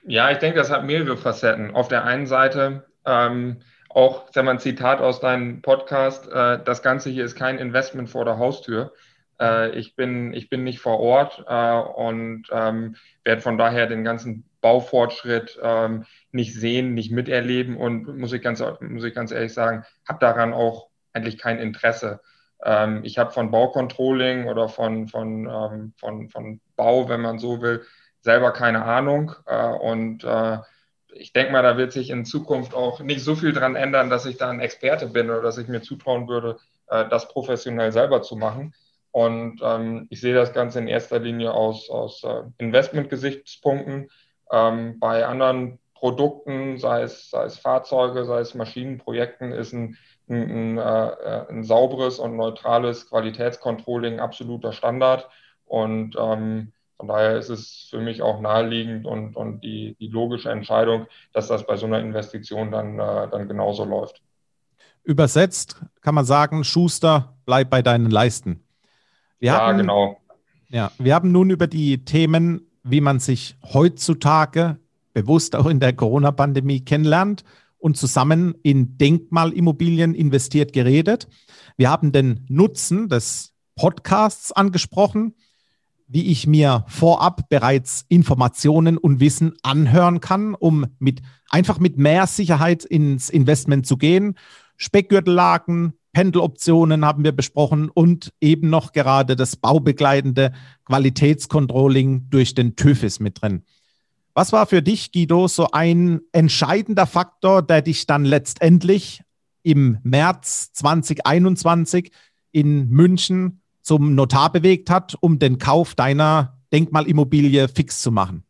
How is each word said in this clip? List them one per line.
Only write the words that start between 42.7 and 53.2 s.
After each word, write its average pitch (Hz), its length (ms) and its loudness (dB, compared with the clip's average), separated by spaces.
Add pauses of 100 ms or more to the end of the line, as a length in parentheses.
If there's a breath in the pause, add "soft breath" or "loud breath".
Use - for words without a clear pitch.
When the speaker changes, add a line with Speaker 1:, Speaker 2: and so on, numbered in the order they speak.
Speaker 1:
Ähm, 113 480 -2
bei 113 280 -2
anderen 127 520 -4 (160)
Produkten, 135 840 -6
sei 120 240 -2
es, - 280 -12
sei - 140 -4
es - 140 -12
Fahrzeuge, 127 640 -2
sei 120 160 -4
es 117 140 -10
Maschinenprojekten, 120 1000 -10
ist 113 220 -12
ein, 113 220 -10 (320 loud breath)
ein, 113 480 -6
ein, - 20 -6
äh, 113 300 -2
äh, 110 420 -10
ein 113 140 -12
sauberes 127 540 0
und 117 180 -8
neutrales 117 760 -4
Qualitätscontrolling 117 1120 -6